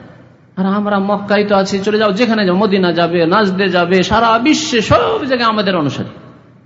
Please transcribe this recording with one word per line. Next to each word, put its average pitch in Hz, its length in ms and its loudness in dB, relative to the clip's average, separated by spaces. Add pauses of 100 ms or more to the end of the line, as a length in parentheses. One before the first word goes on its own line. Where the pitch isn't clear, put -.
(560)
আর 190 100 -2
আমরা 202 320 -2
মক্কায় 202 460 0
তো 208 120 2
আছি, 196 220 0
চলে 214 200 -2
যাও, 214 140 0
যেখানে 214 340 0
যাও, 180 100 2
মদিনা 190 360 2
যাবে, 170 340 0
নাজদে 196 420 0
যাবে, 180 340 2
সারা 226 360 2
বিশ্বে 240 420 0
সব 240 440 0
জায়গায় 247 240 -2
আমাদের 202 280 0
অনুসারী। 143 320 -4 (580)